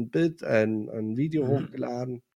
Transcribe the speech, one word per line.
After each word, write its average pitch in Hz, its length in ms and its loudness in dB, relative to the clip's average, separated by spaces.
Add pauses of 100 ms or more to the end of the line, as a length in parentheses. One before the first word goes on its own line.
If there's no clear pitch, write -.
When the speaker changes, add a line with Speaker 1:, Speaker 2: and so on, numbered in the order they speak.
Speaker 1:
ein 117 80 -6
Bild, 165 320 0
ein, 110 480 2
ein 110 260 -4
Video 151 280 0
Speaker 2:
Mhm. 127 40 2 (180)
Speaker 1:
hochgeladen, 123 560 -6 (140)